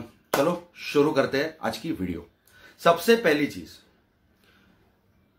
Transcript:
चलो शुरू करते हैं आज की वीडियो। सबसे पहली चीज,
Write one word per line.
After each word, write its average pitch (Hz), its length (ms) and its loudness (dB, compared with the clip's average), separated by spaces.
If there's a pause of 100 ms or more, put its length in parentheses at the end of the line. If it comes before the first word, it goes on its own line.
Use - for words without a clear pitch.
(380)
चलो 170 380 -2
शुरू 147 360 0
करते 135 260 0
हैं 160 240 -4
आज 113 160 -4
की 165 140 -8
वीडियो। 90 360 -8 (520)
सबसे 170 360 4
पहली 147 320 2
चीज, - 220 -14 (1700)